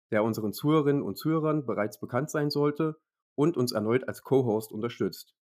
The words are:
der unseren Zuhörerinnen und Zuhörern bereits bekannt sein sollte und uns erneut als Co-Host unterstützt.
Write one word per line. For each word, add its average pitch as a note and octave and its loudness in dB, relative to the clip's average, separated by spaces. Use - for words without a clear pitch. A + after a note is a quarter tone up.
der G#2+ 2
unseren G#2+ 0
Zuhörerinnen C#3+ 2
und G2 -6
Zuhörern D#3 0
bereits G#2+ -2
bekannt B2 -2
sein D3 0
sollte D3 0
und D#3 2
uns B2 0
erneut A2 0
als - -10
Co-Host A#2 2
unterstützt. A2 -4